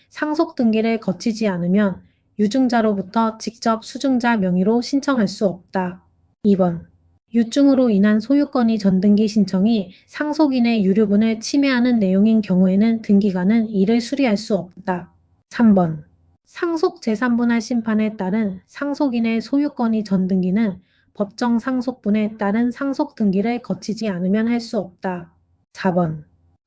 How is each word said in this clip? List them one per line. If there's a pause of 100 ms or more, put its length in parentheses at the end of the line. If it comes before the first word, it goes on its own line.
상속
등기를
거치지
않으면 (380)
유증자로부터
직접
수증자
명의로
신청할
수
없다. (420)
이
번. (480)
유증으로
인한
소유권이
전
등기
신청이 (160)
상속인의
유류분을
침해하는
내용인
경우에는
등기관은
이를
수리할
수
없다. (380)
삼
번. (400)
상속
재산
분할
심판에
따른
상속인의
소유권이
전
등기는 (380)
법정
상속분에
따른
상속
등기를
거치지
않으면
할
수
없다. (380)
사
번. (420)